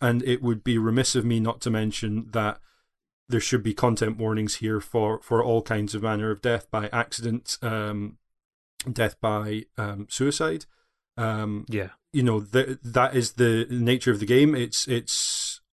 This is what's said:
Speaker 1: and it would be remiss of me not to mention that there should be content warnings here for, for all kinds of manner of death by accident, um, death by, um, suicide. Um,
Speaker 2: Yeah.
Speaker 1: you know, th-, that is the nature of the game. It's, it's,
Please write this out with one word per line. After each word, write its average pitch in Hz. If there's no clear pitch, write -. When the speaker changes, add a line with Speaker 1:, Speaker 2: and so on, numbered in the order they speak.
Speaker 1:
and 120
it 127
would 120
be 120
remiss 113
of 120
me 117
not 110
to -
mention 110
that 107
there 117
should 113
be 107
content 110
warnings 110
here 110
for, 110
for 117
all 113
kinds 104
of 104
manner 110
of 101
death 117
by 107
accident, 117
um, 107
death 113
by, 107
um, 104
suicide. 156
Um, 107
Speaker 2:
Yeah. 98
Speaker 1:
you 135
know, 110
th-, 123
that 127
is 120
the 117
nature 123
of 104
the 107
game. 135
It's, 120
it's, -